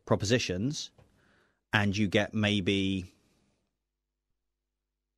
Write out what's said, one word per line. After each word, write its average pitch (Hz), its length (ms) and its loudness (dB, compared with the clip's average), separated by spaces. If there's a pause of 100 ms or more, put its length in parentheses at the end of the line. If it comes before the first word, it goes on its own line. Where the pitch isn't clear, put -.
propositions, 110 840 -2 (840)
and 104 240 2
you 107 100 2
get 104 260 0
maybe 98 800 0 (2000)